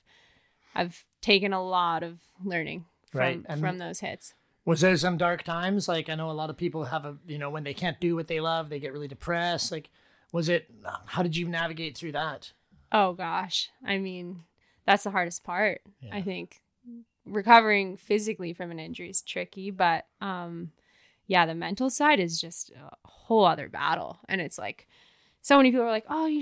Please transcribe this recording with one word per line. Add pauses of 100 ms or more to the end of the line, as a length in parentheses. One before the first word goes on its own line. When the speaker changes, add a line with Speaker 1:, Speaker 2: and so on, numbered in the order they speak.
(760)
Speaker 1:
I've (160)
taken
a
lot
of (240)
learning (240)
from,
Speaker 2:
Right,
and
Speaker 1:
from
those
hits. (300)
Speaker 2:
Was
there
some
dark
times?
Like,
I
know
a
lot
of
people
have
a,
you
know,
when
they
can't
do
what
they
love,
they
get
really
depressed.
Like, (420)
was
it, (360)
how
did
you
navigate
through
that? (400)
Speaker 1:
Oh,
gosh. (160)
I
mean, (420)
that's
the
hardest
part, (180)
Speaker 2:
Yeah.
Speaker 1:
I
think. (640)
Recovering
physically
from
an
injury
is
tricky,
but, (160)
um, (540)
yeah,
the
mental
side
is
just
a (120)
whole
other
battle. (100)
And
it's
like, (540)
so
many
people
are
like,
"Oh,
you